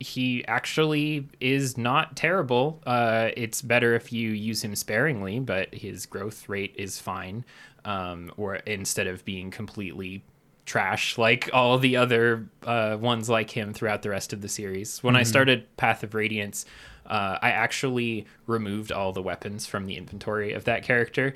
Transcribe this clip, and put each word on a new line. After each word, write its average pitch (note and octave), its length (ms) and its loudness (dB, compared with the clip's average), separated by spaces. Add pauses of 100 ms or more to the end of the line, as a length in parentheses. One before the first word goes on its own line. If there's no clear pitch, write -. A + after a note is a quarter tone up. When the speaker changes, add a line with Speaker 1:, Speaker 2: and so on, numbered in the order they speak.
Speaker 1:
he B2+ 460 -2
actually D3+ 800 0 (140)
is C3+ 380 2
not C3+ 380 2
terrible. D#3 680 2
Uh, A2+ 500 4
it's A2+ 260 -4
better A#2+ 320 4
if - 180 -2
you A2+ 180 0
use G#2+ 320 -2
him G#2 140 -6
sparingly, A2 640 0
but F#2+ 340 -2
his G2+ 320 -10
growth G2+ 420 -10
rate G2+ 280 -6
is G2 240 -8
fine. F#2 440 -8 (400)
Um, F2+ 520 -6
or G2 200 -4
instead G2+ 520 -4
of F#2 160 -8
being F#2+ 260 -8
completely F#2+ 720 -10 (440)
trash G#2 520 0
like A#2+ 340 4
all B2+ 260 6
the B2+ 180 4
other, A#2 520 4 (180)
uh, A2 320 2
ones A2+ 300 0
like A2 220 2
him G#2+ 240 -4
throughout G#2 280 -2
the G#2+ 80 -4
rest G2 220 -6
of G#2 80 -8
the G2+ 80 -10
series. G2 540 -6
When B2 120 6
I B2+ 60 8
Speaker 2:
Mm-hmm. A#2 80 4
Speaker 1:
started C3 480 4
Path A2+ 260 2
of A2 120 -8
Radiance, G#2+ 500 -2 (420)
uh, G2+ 360 -2
I A#2+ 80 4
actually A#2 720 0 (220)
removed G#2+ 440 -2
all F#2+ 220 0
the G2 100 -4
weapons G2+ 440 -6
from G2 180 -4
the F#2+ 140 -6
inventory G#2 560 -4
of G#2+ 100 -6
that A#2 180 0
character B2+ 540 2